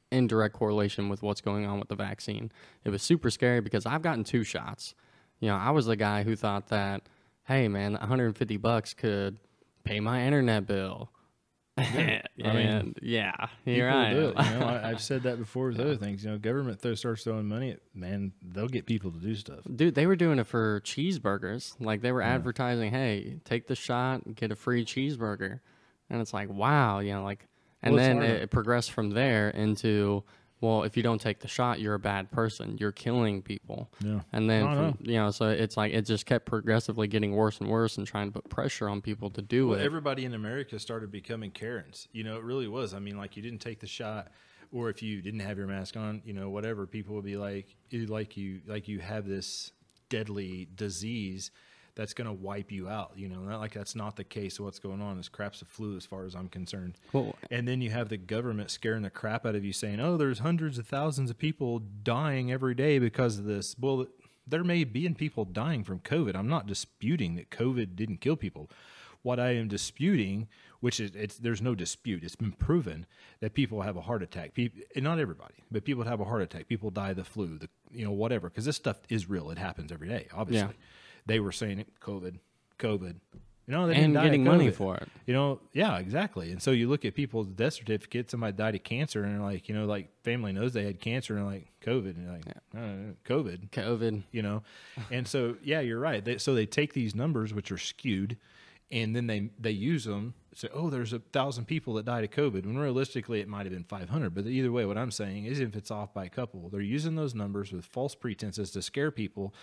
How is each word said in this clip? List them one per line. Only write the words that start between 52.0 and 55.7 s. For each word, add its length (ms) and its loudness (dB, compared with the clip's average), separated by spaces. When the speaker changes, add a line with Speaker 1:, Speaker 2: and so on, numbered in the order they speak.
Speaker 2:
gonna 200 -6
wipe 380 -8
you 200 -6
out, 260 -8
you 100 -10
know, 140 -10
not 180 -6
like 140 -6
that's 240 -10
not 200 -8
the 80 -10
case. 360 -8
What's 180 -8
going 220 -8
on 180 -6
is 120 -12
crap's 320 -10
a 20 -18
flu 320 -8